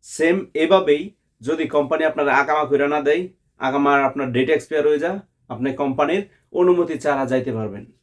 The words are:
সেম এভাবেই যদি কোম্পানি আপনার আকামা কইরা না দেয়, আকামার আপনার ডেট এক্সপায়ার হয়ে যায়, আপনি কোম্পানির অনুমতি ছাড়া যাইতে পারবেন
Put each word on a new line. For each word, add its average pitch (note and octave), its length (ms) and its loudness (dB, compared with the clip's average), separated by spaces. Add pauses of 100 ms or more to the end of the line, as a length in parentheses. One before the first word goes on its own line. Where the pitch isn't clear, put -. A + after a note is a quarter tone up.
সেম E3+ 340 0 (180)
এভাবেই D#3+ 480 2 (380)
যদি D#3+ 280 -4
কোম্পানি D3+ 360 0
আপনার D#3 240 0
আকামা C#3+ 360 2
কইরা C#3 240 0
না D3 120 0
দেয়, D3+ 220 0 (380)
আকামার C#3 440 2
আপনার C3+ 280 -2
ডেট B2+ 180 0
এক্সপায়ার D3+ 360 0
হয়ে D3+ 120 2
যায়, F3 200 -4 (300)
আপনি B2 240 -4
কোম্পানির C#3+ 500 0 (300)
অনুমতি F3 460 2
ছাড়া C3+ 280 -2
যাইতে B2+ 260 -2
পারবেন G#2 320 -8 (180)